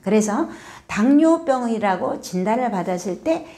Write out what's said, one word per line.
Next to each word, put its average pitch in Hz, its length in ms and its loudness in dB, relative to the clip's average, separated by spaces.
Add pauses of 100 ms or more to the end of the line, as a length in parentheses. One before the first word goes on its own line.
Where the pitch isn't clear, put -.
그래서 214 460 0 (400)
당뇨병이라고 254 1300 2
진단을 214 500 -2
받았을 180 500 -4
때 330 240 -2 (120)